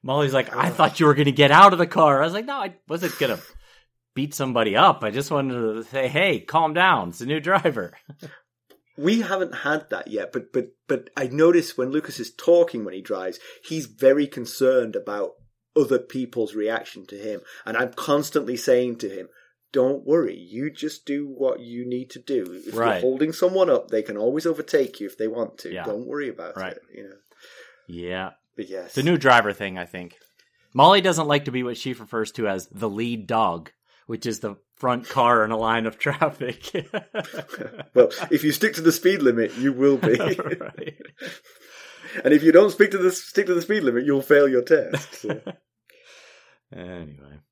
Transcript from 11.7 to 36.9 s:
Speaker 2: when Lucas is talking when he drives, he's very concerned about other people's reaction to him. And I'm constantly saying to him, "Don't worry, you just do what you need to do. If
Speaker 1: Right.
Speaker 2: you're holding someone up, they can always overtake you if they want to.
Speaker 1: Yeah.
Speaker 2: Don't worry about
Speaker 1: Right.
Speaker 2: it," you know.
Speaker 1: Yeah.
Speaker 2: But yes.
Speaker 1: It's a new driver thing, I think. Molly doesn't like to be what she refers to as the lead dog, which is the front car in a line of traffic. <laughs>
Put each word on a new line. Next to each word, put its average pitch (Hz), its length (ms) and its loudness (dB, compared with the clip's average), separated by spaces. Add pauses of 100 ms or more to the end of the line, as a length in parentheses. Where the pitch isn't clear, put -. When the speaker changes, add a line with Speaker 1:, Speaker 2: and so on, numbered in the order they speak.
Speaker 2:
when 127 140 -4
Lucas 143 300 -6
is 110 120 -10
talking 170 520 4
when 90 100 -10
he 95 80 -14
drives, 92 380 -8 (240)
he's 156 220 -8
very 135 420 2
concerned 123 680 -2
about 104 380 -6 (420)
other 139 240 2
people's 120 560 -6
reaction 107 520 -6
to 101 120 -18
him. 104 220 -10 (260)
And 113 100 -6
I'm 123 180 -2
constantly 143 600 -2
saying 123 420 0
to 104 100 -8
him, 95 220 -14 (420)
"Don't 135 340 0
worry, 135 320 2
you 110 320 -10
just 151 360 -10
do 143 200 -6
what 131 320 -2
you 120 260 -12
need 123 260 -8
to 127 100 -20
do. 123 240 -4 (240)
If 113 80 -10
Speaker 1:
Right. 117 160 2
Speaker 2:
you're 90 80 -2
holding 131 320 0
someone 185 360 2
up, - 220 0
they 110 140 0
can 104 120 -10
always 135 300 -2
overtake 151 540 -2
you 101 80 -8
if - 100 -18
they 110 80 -4
want 113 320 -8
to. - 140 -14
Speaker 1:
Yeah. 87 140 -10
Speaker 2:
Don't 113 200 -8
worry 143 220 -8
about 85 280 -14
Speaker 1:
Right. 92 180 -10
Speaker 2:
it," - 80 -20 (120)
you 104 80 -20
know. 98 140 -20 (720)
Speaker 1:
Yeah. 90 420 -10 (240)
Speaker 2:
But 95 140 -12
yes. 90 220 -12
Speaker 1:
It's - 80 -8
a 131 40 -2
new 165 160 2
driver 120 340 4
thing, 95 240 -8
I 87 100 -10
think. 87 320 -16 (540)
Molly 175 280 6
doesn't 165 260 0
like 147 200 0
to 135 40 -6
be 123 140 -4
what 120 140 -6
she 127 160 -8
refers 110 380 -6
to 113 140 -4
as 95 220 -4
the 107 200 -6
lead 110 380 -6
dog, 92 460 0 (340)
which 113 180 -10
is 113 140 -4
the 101 160 -8 (220)
front 123 320 -4
car 120 360 4
in 110 80 -2
a 113 40 -2
line 113 300 0
of 107 120 -6
traffic. 143 760 -4
<laughs> 170 120 -6 (1080)